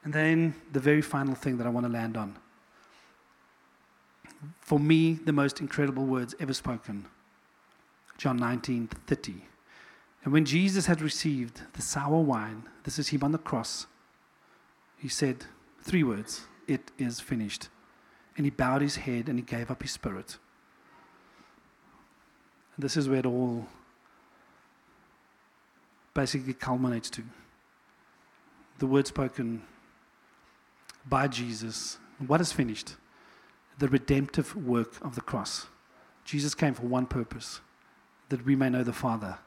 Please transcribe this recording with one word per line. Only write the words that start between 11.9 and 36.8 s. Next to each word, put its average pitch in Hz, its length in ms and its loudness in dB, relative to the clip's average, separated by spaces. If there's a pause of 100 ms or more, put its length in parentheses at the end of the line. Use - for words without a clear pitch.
wine, 113 480 -2 (160)
this 135 140 -6
is 143 100 -4
him 139 160 0
on 147 80 2
the 156 60 0
cross, - 480 -4 (1080)
he 139 120 -10
said 127 360 0 (380)
three 180 200 2
words, 107 440 -2 (200)
"It - 300 -2
is 120 240 -4
finished." - 480 -6 (680)
And 143 100 0
he 143 40 2
bowed 135 300 2
his 143 160 0
head 120 320 -2
and 123 100 0
he 120 60 -4
gave 117 260 -6
up 127 120 -6
his 135 80 -8
spirit. - 480 -8 (2500)
And 139 80 -6
this 135 120 0
is 143 100 2
where 135 120 4
it 127 80 2
all 123 400 0 (2500)
basically 131 400 0
culminates 127 560 -2
to. 117 120 -12 (1600)
The 135 80 0
word 139 200 4
spoken 117 560 -4 (1400)
by 135 220 2
Jesus. 113 680 -6 (280)
What 151 140 6
is 170 120 0
finished? 117 440 -2 (800)
The 143 100 2
redemptive 139 680 2
work 123 480 -2
of 131 120 -8
the 110 80 -6
cross. - 440 -6 (580)
Jesus 147 300 -2
came 143 200 2
for 117 120 -6